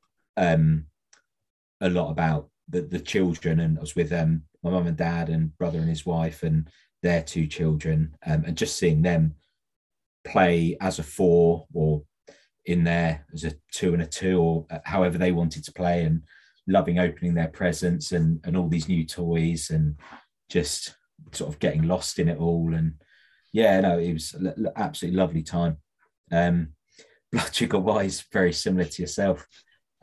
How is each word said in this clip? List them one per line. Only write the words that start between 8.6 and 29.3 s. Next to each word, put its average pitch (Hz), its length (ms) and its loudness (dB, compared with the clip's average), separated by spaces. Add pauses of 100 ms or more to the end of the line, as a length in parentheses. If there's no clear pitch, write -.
seeing 80 240 2
them 82 340 2 (880)
play 87 560 2
as 92 200 -2
a 80 40 -4
four 85 680 4
or 78 300 0 (640)
in 87 180 2
there 82 500 0
as 80 100 -12
a 76 100 -6 (180)
two 87 220 -2
and 85 100 0
a 78 40 -10
two, 92 320 0
or, 82 300 2
uh, 80 160 -10
however 90 320 0
they 90 160 2
wanted 82 320 -2
to - 80 -18
play, 87 320 0
and 80 180 0 (440)
loving 90 320 2
opening 87 340 0
their 82 160 0
presents 87 640 -2
and, 80 320 2
and 85 100 -2
all 87 140 0
these 80 180 -2
new 85 180 2
toys 82 680 -2
and 76 260 0 (500)
just - 480 -4 (380)
sort - 180 -8
of 76 80 -12
getting 80 240 0
lost 90 360 -2
in 82 100 2
it 80 80 -2
all. 82 380 0
And 80 180 -2 (580)
yeah, 104 300 6
no, 90 180 2
it 85 140 -2
was - 220 -8
l-, 92 180 -4 (120)
l-, - 120 -4
absolutely 90 400 -4
lovely 82 260 0
time. 85 340 -2 (540)
Um, 85 440 2 (260)
<laughs> - 300 -20
blood - 220 -2
sugar 107 260 0
wise, 98 520 0
very 90 220 4
similar 92 320 0
to - 160 -8
yourself. 95 460 -2 (560)